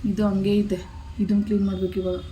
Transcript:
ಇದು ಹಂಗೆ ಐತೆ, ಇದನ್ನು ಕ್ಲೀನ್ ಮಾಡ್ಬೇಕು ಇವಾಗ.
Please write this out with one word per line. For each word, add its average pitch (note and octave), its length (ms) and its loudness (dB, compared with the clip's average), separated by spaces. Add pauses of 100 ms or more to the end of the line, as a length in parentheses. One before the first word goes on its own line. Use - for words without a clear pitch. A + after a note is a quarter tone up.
ಇದು G#3 220 2
ಹಂಗೆ G3 320 2
ಐತೆ, G3 200 0 (400)
ಇದನ್ನು G#3 240 2
ಕ್ಲೀನ್ G#3 220 2
ಮಾಡ್ಬೇಕು F#3+ 340 -2
ಇವಾಗ. F#3 200 -2 (120)